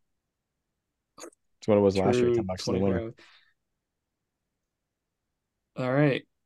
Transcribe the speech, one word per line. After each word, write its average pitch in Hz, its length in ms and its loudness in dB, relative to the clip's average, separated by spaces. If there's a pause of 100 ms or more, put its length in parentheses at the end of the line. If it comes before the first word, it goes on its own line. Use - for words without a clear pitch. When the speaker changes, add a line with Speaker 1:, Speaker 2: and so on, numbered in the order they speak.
(1200)
Speaker 1:
That's - 500 -20
what 107 80 4
it 101 60 4
was 98 160 4
last 98 160 2
year. 123 140 2
Speaker 2:
True, 120 80 0
Speaker 1:
Ten 110 100 -2
bucks 92 160 -8
is - 40 -8
the 123 60 -4
Speaker 2:
twenty-four 95 160 0
Speaker 1:
winner. 95 140 -2
Speaker 2:
hours. 113 120 -12 (2500)
All 127 160 -4
right. 139 300 2 (240)